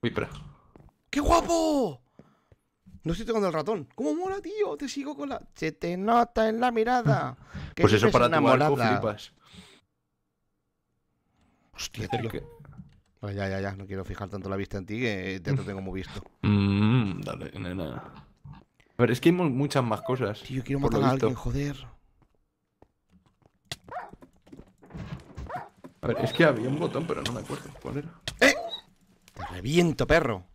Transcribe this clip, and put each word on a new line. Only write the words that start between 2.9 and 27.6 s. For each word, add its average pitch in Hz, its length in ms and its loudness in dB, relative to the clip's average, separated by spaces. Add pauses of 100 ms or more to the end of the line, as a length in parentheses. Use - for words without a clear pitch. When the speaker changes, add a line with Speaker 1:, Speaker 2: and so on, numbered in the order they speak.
Speaker 2:
No 160 100 -2
estoy 202 140 -6
tocando 220 220 2
el 160 60 -2
ratón. 160 400 -2
¡Cómo 302 200 -2
mola, 381 280 -4
tío! 403 340 -4
Te 285 120 -8
sigo 277 280 -8
con 277 140 -8
la, 254 100 -8 (140)
se 160 180 -4
te 175 240 -4
nota 226 520 4
en 226 120 0
la 247 100 4
mirada 220 640 2 (180)
Speaker 1:
<laughs> - 200 -12
Speaker 2:
que - 80 0
Speaker 1:
Pues 107 120 8
eso 107 120 6
Speaker 2:
eres 107 60 6
Speaker 1:
para 120 160 8
tu 170 60 4
algo 143 200 8
Speaker 2:
enamorada. 127 440 4
Speaker 1:
flipas. 104 340 -4 (2500)
Speaker 2:
Hostia, - 340 -10
Speaker 1:
Acerca. 113 240 -4
Speaker 2:
tío. - 300 -12 (640)
Vale, 101 140 -6
ya, 98 120 -2
ya, 95 120 -4
ya. 98 140 -4
No 98 120 -12
quiero 95 180 -8
fijar 95 240 -10
tanto 98 220 -8
la 98 60 -2
vista 98 200 -6
en 95 100 -8
ti, 107 140 -6
que 95 420 -4
ya 127 120 -2
te 117 80 -2
tengo 98 180 -6
muy 92 200 -6
visto. 90 220 -12 (200)
Speaker 1:
Mm, 101 800 4
dale, - 360 -10
nena. 90 680 -10 (760)
A 123 40 8
ver, 113 80 4
es 131 100 0
que 165 80 8
hay 175 40 6
mu-, 180 140 2
muchas 135 340 2
más 110 200 0
cosas, 120 400 -2
Speaker 2:
Tío, 131 200 -6
quiero 139 160 -4
Speaker 1:
por 139 140 2
lo - 80 2
Speaker 2:
matar 135 100 4
a 131 40 2
Speaker 1:
visto. 131 140 0
Speaker 2:
alguien, 123 140 -4
joder. 135 440 -4 (4000)
Speaker 1:
A - 40 -4
ver, 113 160 -2
es 117 120 -4
que 170 100 6
había 127 240 2
un 139 100 -4
botón, 165 280 -4
pero - 160 -4
no 117 100 -6
me 120 80 -6
acuerdo - 300 -10 (100)